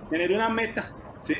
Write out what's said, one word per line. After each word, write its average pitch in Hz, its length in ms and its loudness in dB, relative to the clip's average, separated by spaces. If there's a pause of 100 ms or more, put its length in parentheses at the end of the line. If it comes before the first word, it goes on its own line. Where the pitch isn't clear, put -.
Tener 175 240 2
una 220 160 4
meta, 226 440 0 (300)
¿sí? - 180 0